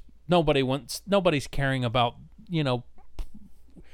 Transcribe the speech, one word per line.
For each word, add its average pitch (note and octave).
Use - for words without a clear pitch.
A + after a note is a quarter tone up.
nobody D3+
wants, C3
nobody's F3+
caring C3+
about, A#2+
you D#3+
know, B2